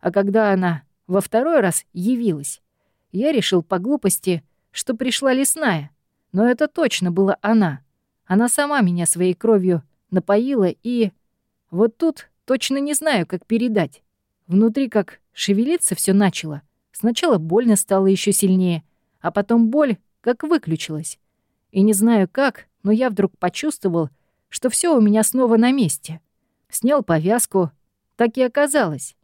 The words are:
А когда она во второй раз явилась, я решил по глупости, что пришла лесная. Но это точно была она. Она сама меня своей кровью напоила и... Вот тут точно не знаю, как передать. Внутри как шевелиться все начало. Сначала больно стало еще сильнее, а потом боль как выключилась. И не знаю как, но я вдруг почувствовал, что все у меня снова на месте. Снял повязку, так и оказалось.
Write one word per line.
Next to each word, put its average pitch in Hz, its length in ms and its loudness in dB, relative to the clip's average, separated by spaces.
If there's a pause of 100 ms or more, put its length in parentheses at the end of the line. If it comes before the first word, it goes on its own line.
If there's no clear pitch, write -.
А 180 100 -2
когда 202 420 2
она 180 300 0 (240)
во 185 140 0
второй 277 400 0
раз 185 320 -2
явилась, 190 680 -4 (520)
я 254 200 -2
решил 190 300 0
по 185 160 -4
глупости, 190 640 -2 (280)
что - 240 -8
пришла 254 380 -2
лесная. 254 580 -2 (420)
Но 196 120 2
это 247 220 2
точно - 440 -2
была 190 320 0
она. 202 380 2 (460)
Она 214 220 2
сама 285 320 0
меня 175 260 0
своей 180 280 0
кровью 185 480 0 (280)
напоила 208 580 0
и... 233 440 -2 (580)
Вот 220 260 0
тут - 320 -4 (160)
точно 269 340 -2
не 285 160 -4
знаю, 277 320 -2
как - 200 -10
передать. 220 560 -2 (440)
Внутри 220 420 2
как - 320 -4 (120)
шевелиться 233 640 -2
все - 180 -2
начало. 165 500 0 (300)
Сначала 233 460 0
больно 202 380 2
стало 190 300 0
еще 196 260 2
сильнее, 185 520 0 (360)
а 170 120 -4
потом 226 380 2
боль 277 260 0 (240)
как 240 240 -4
выключилась. 160 720 -4 (540)
И 190 100 2
не 214 100 4
знаю 202 380 2
как, - 380 -4 (160)
но 202 80 2
я 247 180 0
вдруг 196 280 -2
почувствовал, 175 720 -4 (380)
что - 220 -4
все 330 260 0
у 233 40 4
меня 214 240 4
снова 247 320 2
на 240 160 4
месте. 170 480 -4 (480)
Снял 277 340 0
повязку, 180 720 0 (440)
так 233 200 0
и 262 60 0
оказалось. 254 800 -2